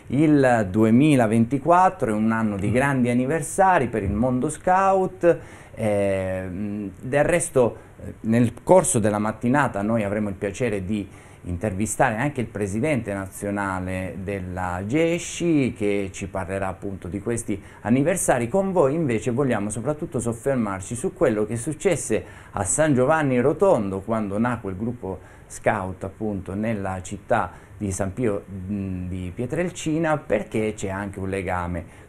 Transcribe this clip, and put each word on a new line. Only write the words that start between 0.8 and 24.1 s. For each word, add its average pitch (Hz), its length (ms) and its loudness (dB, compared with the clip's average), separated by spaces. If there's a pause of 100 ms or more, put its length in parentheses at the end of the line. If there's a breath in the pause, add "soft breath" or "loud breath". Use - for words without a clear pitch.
è - 20 0
un 110 200 2
anno 110 240 0
di 101 160 -2
grandi 127 360 2
anniversari 147 800 2
per 107 160 -2
il - 80 -2
mondo 127 380 0
scout. 185 880 2 (380 loud breath)
Ehm, 98 1120 -2 (100)
del 139 220 2
resto, 143 540 2 (280 loud breath)
eh, 95 180 -10
nel 117 420 2
corso 175 340 6
della 104 220 2
mattinata 120 600 0
noi 110 200 0
avremo 101 260 -2
il 95 60 -6
piacere 101 500 -4
di 101 240 -4 (320 loud breath)
intervistare 104 760 -2
anche 139 260 -2
il 110 60 -6
presidente 107 640 -2
nazionale 95 1080 -4
della 90 640 -6
gesci, 160 840 0
che 101 400 -2
ci 98 140 -8
parlerà 95 400 -4
appunto 95 420 -8
di 95 120 -6
questi 113 420 -4 (200 loud breath)
anniversari. 135 680 2
Con 196 240 0
voi 147 220 4
invece 123 360 0
vogliamo 113 400 0
soprattutto 123 480 -6
soffermarci 113 760 -2
su 185 200 -4
quello 110 320 2
che 117 100 -4
successe 147 680 0 (280 loud breath)
a 98 140 -2
San 151 280 2
Giovanni 131 480 4
Rotondo 139 600 2
quando 104 360 -2